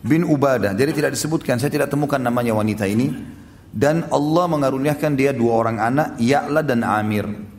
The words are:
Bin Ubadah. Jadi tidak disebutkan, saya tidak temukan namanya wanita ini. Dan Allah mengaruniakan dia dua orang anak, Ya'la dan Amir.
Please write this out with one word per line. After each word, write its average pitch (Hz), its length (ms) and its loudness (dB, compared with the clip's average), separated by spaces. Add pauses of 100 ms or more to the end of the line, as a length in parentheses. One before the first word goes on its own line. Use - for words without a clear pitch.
Bin 156 240 0
Ubadah. 131 520 2
Jadi 139 160 2
tidak 143 240 -2
disebutkan, 151 400 -2
saya 135 160 -2
tidak 143 160 0
temukan 143 320 -2
namanya 120 320 0
wanita 107 320 0
ini. 113 240 0 (600)
Dan 156 400 0
Allah 151 400 2
mengaruniakan 143 640 0
dia 135 160 2
dua 117 320 2
orang 113 160 -2
anak, 131 400 0
Ya'la 143 420 2
dan 127 220 0
Amir. 104 420 0 (340)